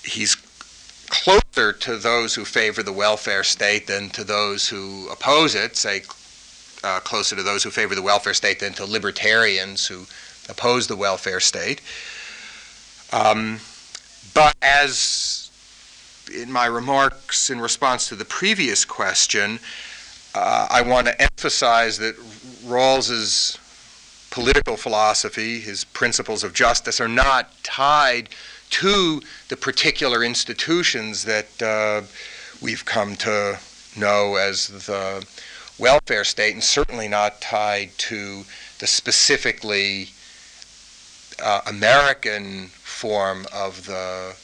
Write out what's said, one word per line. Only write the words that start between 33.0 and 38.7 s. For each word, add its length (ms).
to 420
know 400
as 300
the 380
welfare 460
state, 300
and 100
certainly 460
not 320
tied 560
to 480